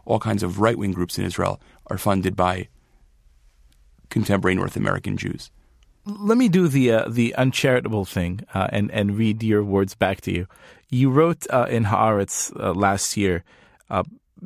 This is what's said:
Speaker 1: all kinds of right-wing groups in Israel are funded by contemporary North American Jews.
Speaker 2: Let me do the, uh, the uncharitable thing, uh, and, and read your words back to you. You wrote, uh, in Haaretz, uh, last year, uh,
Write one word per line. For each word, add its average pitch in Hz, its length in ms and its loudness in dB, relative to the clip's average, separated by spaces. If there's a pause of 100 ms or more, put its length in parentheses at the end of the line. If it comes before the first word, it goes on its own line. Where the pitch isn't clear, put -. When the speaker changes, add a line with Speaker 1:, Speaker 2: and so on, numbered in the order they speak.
Speaker 1:
all 117 140 0
kinds 104 240 -2
of 95 180 -4
right-wing 104 320 0
groups 87 260 -4
in 98 60 -2
Israel 92 360 -4 (260)
are 92 120 -6
funded 95 380 0
by 92 320 0 (1400)
contemporary 95 480 0
North 92 200 -4
American 98 400 -2
Jews. - 340 -10 (540)
Speaker 2:
Let 208 340 0
me 254 100 6
do 180 180 4
the, 131 260 4
uh, 110 160 2
the 117 280 0
uncharitable 127 680 0
thing, 92 360 -4 (140)
uh, 95 160 0
and, 104 200 -2
and 101 260 0
read 110 260 0
your 107 200 2
words 98 320 0
back 98 280 -2
to 104 100 -6
you. 90 140 -4 (420)
You 127 220 2
wrote, 160 400 2
uh, 127 200 2
in 117 140 0
Haaretz, 101 760 0
uh, 104 140 -2
last 98 440 0
year, 92 280 0 (440)
uh, 95 140 -2 (440)